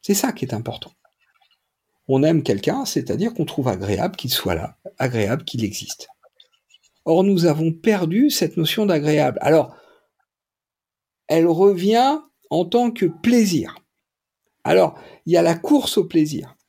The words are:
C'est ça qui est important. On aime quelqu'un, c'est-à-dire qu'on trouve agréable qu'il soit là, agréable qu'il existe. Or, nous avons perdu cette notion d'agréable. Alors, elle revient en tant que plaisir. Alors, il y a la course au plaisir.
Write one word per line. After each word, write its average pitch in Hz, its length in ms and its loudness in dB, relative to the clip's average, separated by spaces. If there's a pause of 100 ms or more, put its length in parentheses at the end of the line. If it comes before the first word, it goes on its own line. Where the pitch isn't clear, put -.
C'est 202 100 -2
ça 240 180 0
qui 240 140 -8
est - 80 -8
important. 120 380 -10 (1160)
On 135 160 2
aime 160 200 2
quelqu'un, 202 420 -2
c'est-à-dire - 480 -4
qu'on 151 120 -4
trouve 131 220 -4
agréable 98 480 -4
qu'il - 140 -10
soit 92 260 -4
là, 82 220 -10 (200)
agréable 123 460 -2
qu'il 113 220 -6
existe. - 420 -10 (960)
Or, 165 200 2
nous 190 220 2
avons 160 260 0
perdu 196 580 0
cette - 280 -2
notion 165 280 0
d'agréable. 151 560 0
Alors, 147 320 2 (1500)
elle 165 200 2
revient 202 720 2 (300)
en 175 160 -2
tant 233 260 0
que 220 140 -2
plaisir. 196 680 0 (880)
Alors, 170 340 2 (280)
il 165 80 0
y 175 40 6
a 165 40 4
la 165 140 2
course - 420 0
au 180 80 2
plaisir. 156 500 -2 (140)